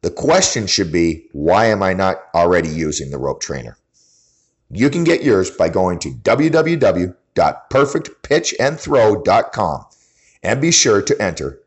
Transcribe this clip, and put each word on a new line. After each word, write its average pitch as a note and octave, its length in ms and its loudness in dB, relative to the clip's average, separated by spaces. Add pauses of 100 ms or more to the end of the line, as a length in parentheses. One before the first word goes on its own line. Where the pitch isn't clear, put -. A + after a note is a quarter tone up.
The F2+ 100 -4
question D3+ 560 0
should F#2 240 -2
be, E2+ 400 -2
"Why F2+ 360 2
am G#2 140 2
I F#2+ 120 0
not F#2+ 280 -2 (140)
already F2 320 2
using D#2 420 -6
the C#2 80 -10
rope C2+ 220 -6
trainer?" A#1+ 380 -12 (920)
You B2 200 0
can E3+ 160 -2
get E3+ 180 2
yours G2 260 2
by E2+ 200 0
going F2+ 300 0
to - 160 -8
w C#3 340 0
w D#3+ 260 0
w F#2 380 0 (200)
dot - 360 -2
perfect C#3+ 540 -2
pitch D#3+ 360 0
and C#3+ 180 0
throw A2 440 2
dot G2+ 320 2
com E2+ 320 -4 (580)
and A2+ 160 -2
be E3 120 2
sure G#2+ 300 4
to - 200 -2
enter D2+ 460 -6